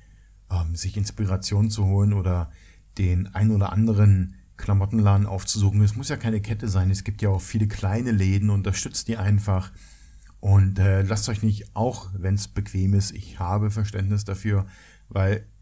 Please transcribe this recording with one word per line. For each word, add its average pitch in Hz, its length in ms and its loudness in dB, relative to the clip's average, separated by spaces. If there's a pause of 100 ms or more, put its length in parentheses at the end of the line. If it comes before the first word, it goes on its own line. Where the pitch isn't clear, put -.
(500)
ähm, 85 260 -2
sich 98 200 -6
Inspiration 101 760 -2
zu 104 160 -2
holen 101 260 2
oder 90 380 -2 (480)
den 92 360 0
ein 104 160 2
oder 101 220 2
anderen 101 600 4 (220)
Klamottenladen 101 680 2
aufzusuchen. 98 560 0
Es 104 140 2
muss 139 120 -6
ja 143 80 -4
keine 110 240 -2
Kette 107 280 -6
sein, 95 220 2
es 95 140 -2
gibt 107 180 -6
ja 104 80 2
auch 95 100 2
viele 107 280 0
kleine 110 420 -2
Läden, 98 400 2
unterstützt 98 580 -2
die 113 80 -2
einfach 101 560 0 (680)
und, 98 380 2
äh, 98 240 2
lasst 98 260 -2
euch 107 140 -4
nicht, 104 320 -2
auch 123 380 -4
wenn's 95 360 -2
bequem 98 460 -2
ist, 98 180 2
ich - 260 -14
habe 104 320 -2
Verständnis 104 540 -2
dafür, 98 420 -2 (420)
weil 98 380 -2 (160)